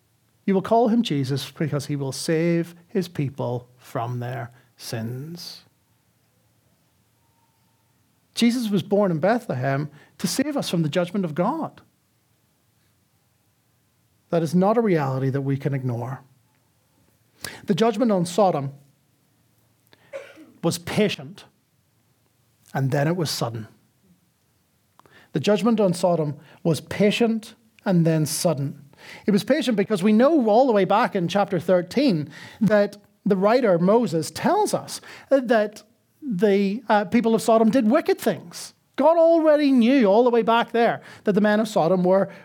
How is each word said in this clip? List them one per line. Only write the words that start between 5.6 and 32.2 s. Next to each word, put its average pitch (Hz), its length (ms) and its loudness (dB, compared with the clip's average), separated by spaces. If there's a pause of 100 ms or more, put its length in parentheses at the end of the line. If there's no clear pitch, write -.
Jesus 233 340 0
was 202 140 0
born 202 280 0
in 160 100 -2
Bethlehem 147 680 -2 (300)
to - 80 -6
save 277 300 -4
us 190 120 -4
from 170 140 -2
the 151 80 -2
judgment 175 340 -4
of 156 100 -8
God. 233 460 -4 (2500)
That 170 140 0
is 156 120 -4
not 190 220 4
a 233 60 2
reality 135 480 0
that 139 120 -4
we 135 140 -2
can 139 160 -4
ignore. 127 480 -6 (1400)
The 208 100 -2
judgment 220 380 0
on 180 140 0
Sodom 160 460 0 (1900)
was 170 160 -2
patient, 180 680 -4 (1300)
and 135 160 -2
then 143 160 0
it 165 100 -2
was 165 140 -4
sudden. 113 380 -8 (1700)
The 156 60 -2
judgment 208 380 2
on 196 140 2
Sodom 165 440 -2 (260)
was 160 180 0
patient 214 760 -2 (300)
and 175 220 2
then 160 200 2
sudden. 139 520 -4 (480)
It 208 60 2
was 196 120 2
patient 311 320 0
because 196 260 -2
we 214 100 4
know 254 360 4
all 233 180 4
the 247 60 0
way 202 120 2
back 196 300 0
in 175 140 -2
chapter 196 320 -2
thirteen 175 680 0 (300)